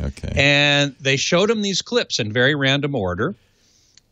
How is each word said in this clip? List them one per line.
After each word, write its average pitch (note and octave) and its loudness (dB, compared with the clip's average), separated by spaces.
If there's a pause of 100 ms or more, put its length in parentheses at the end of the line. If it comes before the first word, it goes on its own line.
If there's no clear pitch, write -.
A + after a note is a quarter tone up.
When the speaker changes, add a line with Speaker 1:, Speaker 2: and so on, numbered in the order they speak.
Speaker 1:
Okay. - -8
Speaker 2:
And C#3+ 2
they C3+ 0
showed F3+ 2
'em A3 -2
these G3 -2
clips - -4
in G#2+ -4
very B2 2
random C#3 0
order, G2+ -4 (760)